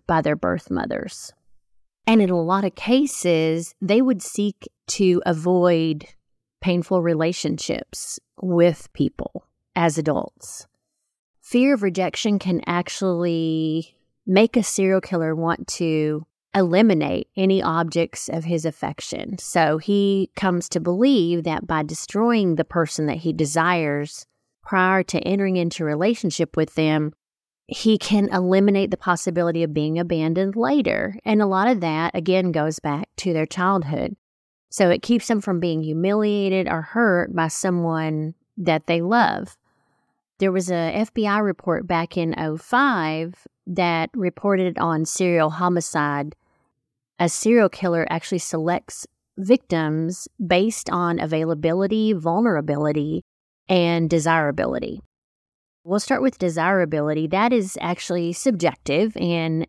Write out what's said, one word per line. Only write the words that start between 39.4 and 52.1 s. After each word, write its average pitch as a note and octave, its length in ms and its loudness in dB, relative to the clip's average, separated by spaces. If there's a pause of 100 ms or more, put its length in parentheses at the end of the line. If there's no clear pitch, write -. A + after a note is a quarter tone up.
There F#3+ 120 2
was F3+ 180 -2
a F3+ 60 -2
F E3+ 400 -2
B G#3+ 140 0
I G3+ 100 0
report F#3 480 -2
back E3+ 300 -2
in E3 200 -2
oh D#3 200 -4
five F3 920 -2 (220)
that E3+ 460 0
reported F#3 640 -2
on D#3+ 260 0
serial E3+ 460 2
homicide. D#3 840 -2 (840)
A F3 80 2
serial A3 400 4
killer E3+ 420 -2
actually E3+ 300 -4
selects - 640 -4 (320)
victims E3 880 0 (180)
based F#3 460 2
on F3 300 0
availability, E3 920 0